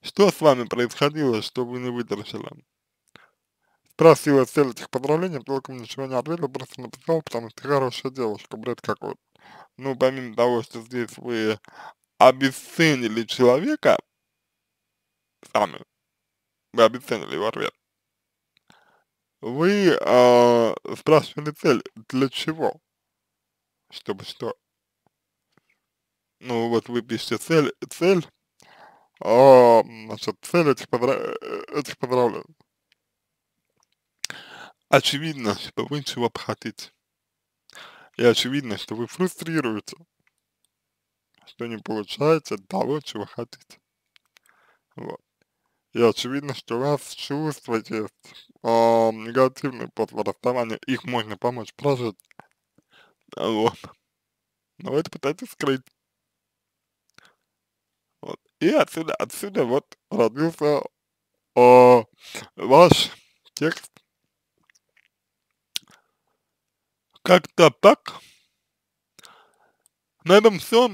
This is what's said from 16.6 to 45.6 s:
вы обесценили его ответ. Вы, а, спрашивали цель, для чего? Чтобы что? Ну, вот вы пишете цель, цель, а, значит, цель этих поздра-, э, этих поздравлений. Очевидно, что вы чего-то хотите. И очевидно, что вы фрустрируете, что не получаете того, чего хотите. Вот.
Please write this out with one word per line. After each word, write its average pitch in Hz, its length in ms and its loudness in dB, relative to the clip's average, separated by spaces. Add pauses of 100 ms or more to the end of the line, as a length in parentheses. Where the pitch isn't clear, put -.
вы 117 100 4
обесценили 110 520 -2
его 101 120 -2
ответ. - 260 -4 (1700)
Вы, 170 600 0
а, 120 720 4 (240)
спрашивали 151 540 0
цель, 143 320 0 (260)
для 131 200 0
чего? 160 520 -6 (1120)
Чтобы 104 320 -12
что? - 320 -10 (1800)
Ну, 117 300 -4
вот 117 200 -2
вы 120 140 -4
пишете 110 340 -6
цель, 151 340 0 (200)
цель, 175 340 0 (920)
а, 120 640 8
значит, 110 580 -10
цель 165 280 0
этих - 200 -2
поздра-, 120 500 -2
э, - 240 -10 (160)
этих - 200 -10
поздравлений. 123 560 -2 (2250)
Очевидно, 139 680 -2
что - 280 -10
вы 139 180 -10
чего-то - 340 -6
хотите. - 540 -12 (1300)
И 120 80 -2
очевидно, 123 520 0
что - 180 -14
вы 117 120 -8
фрустрируете, 160 880 -6 (1500)
что - 200 -16
не 113 120 -10
получаете 110 800 -4
того, 123 420 -6
чего 104 260 -12
хотите. - 540 -16 (1160)
Вот. - 240 -16 (720)